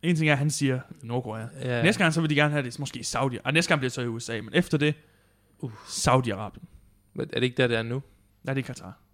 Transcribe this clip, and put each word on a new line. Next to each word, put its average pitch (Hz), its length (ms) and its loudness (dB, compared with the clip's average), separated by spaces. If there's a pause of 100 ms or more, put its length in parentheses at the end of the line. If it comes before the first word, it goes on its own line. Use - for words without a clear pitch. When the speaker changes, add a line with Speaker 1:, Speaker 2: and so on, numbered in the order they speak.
Speaker 1:
en 170 140 2
ting 156 140 4
er, 147 40 6
at 135 60 2
han 147 120 2
siger 131 280 0 (220)
Nordkorea. 113 440 -6 (160)
Speaker 2:
Ja. 123 220 0
Speaker 1:
Næste 196 200 4
gang, 160 100 4
så 165 80 2
vil 156 80 2
de 151 60 2
gerne 147 160 4
have 147 120 0
det, 120 160 -8
måske 139 200 -8
i - 40 -12
Saudi. 127 400 -2
Og 135 100 -2
næste 170 160 2
gang 160 100 4
bliver 127 100 -2
det 120 60 -10
så 131 60 -4
i 123 60 -2
U 117 120 -4
S - 100 -10
A, 113 120 -4
men - 120 -12
efter 175 240 2
det, 147 180 4 (640)
Speaker 2:
Uh. 123 120 -8 (160)
Speaker 1:
Saudi-Arabien. 110 760 0 (500)
Speaker 2:
Men - 200 -6
er - 60 0
det 117 40 2
ikke 127 140 -2
der, 131 100 4
det 117 100 2
er 113 60 -2
nu? 120 180 -6 (420)
Speaker 1:
Nej, 135 100 -4
det 135 80 -2
er - 40 -4
Katar. 131 320 -14 (160)